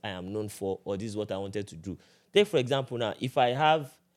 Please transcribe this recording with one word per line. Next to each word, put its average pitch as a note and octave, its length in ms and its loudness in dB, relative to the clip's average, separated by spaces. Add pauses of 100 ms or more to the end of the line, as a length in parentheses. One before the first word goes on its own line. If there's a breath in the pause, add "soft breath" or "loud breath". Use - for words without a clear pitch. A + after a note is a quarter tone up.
I G#2+ 80 -6
am F#2 220 -8
known G#2+ 160 -4
for," G2 360 -4
or, G2+ 120 -2
"This G#2+ 140 -6
is G#2 60 -8
what G#2 160 -2
I F#2+ 60 -2
wanted G2 300 -6
to - 80 -16
do." E2 200 -8 (360 soft breath)
Take, G3+ 160 6
for - 100 2
example, B2+ 400 0
now, A2+ 220 0
if B2+ 180 -4
I B2+ 120 8
have D3+ 400 4 (260)